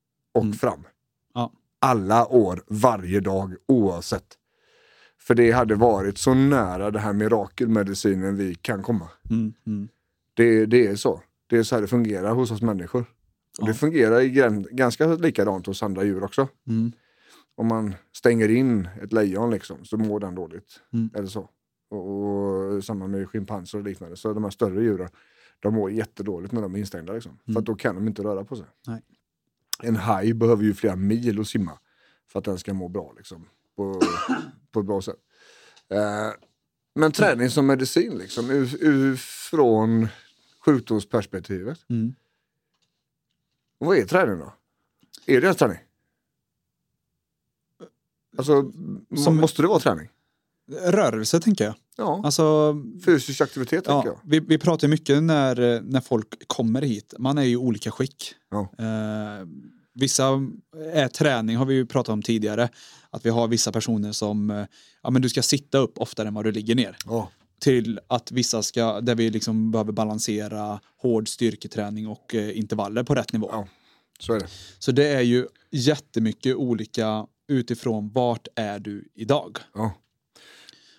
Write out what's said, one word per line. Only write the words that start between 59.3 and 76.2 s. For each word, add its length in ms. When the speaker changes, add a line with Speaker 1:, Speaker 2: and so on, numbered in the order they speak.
Speaker 2:
vissa 300
är 160
träning, 480
har 100
vi 80
ju 120
pratat 260
om 100
tidigare. 460
Att 160
vi 40
har 180
vissa 240
personer 400
som, 380
eh, 160
ja, 80
men 120
du 60
ska 140
sitta 360
upp 200
oftare 300
än 60
vad 100
du 80
ligger 220
ner. 300
Speaker 1:
Ja. 260
Speaker 2:
Till 460
att 260
vissa 300
ska, 380
där 140
vi 160
liksom 400
behöver 220
balansera 880
hård 320
styrketräning 800
och, 260
eh, 240
intervaller 440
på 120
rätt 180
nivå. 200
Speaker 1:
Ja, 160
så 140
är 80
det. 60
Speaker 2:
Så 140
det 160
är 120
ju 260
jättemycket 840